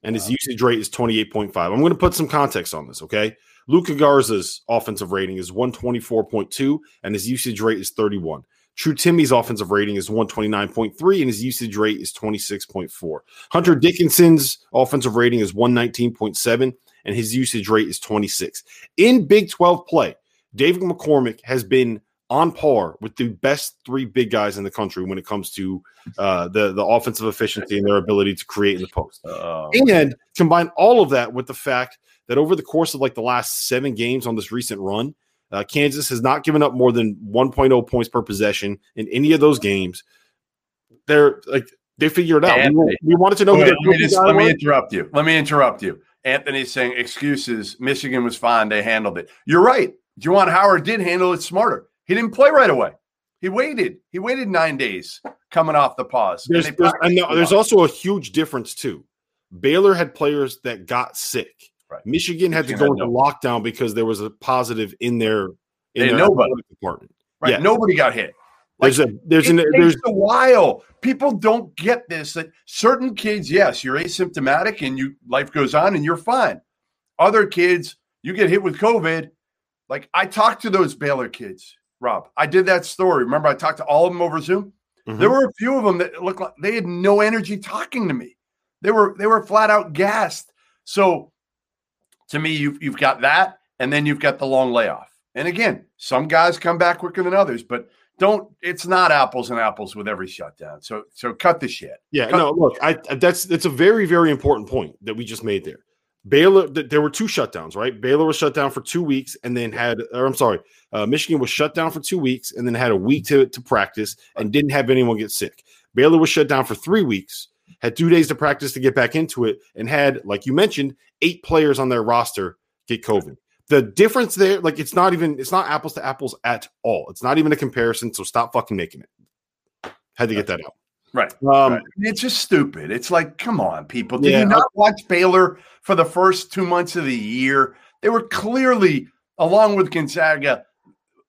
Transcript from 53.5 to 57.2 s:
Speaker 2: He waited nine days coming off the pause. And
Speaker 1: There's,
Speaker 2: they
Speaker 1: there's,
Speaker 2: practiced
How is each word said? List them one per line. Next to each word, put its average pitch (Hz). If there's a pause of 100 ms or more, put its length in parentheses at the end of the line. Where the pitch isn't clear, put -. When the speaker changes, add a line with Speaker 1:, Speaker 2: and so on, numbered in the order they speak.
Speaker 2:
He 175
waited 240
nine 160
days 104 (300)
coming 156
off 139
the 127
pause. 101
And 170
Speaker 1:
There's, 165
Speaker 2:
they 151
Speaker 1:
there's, 170
Speaker 2:
practiced 175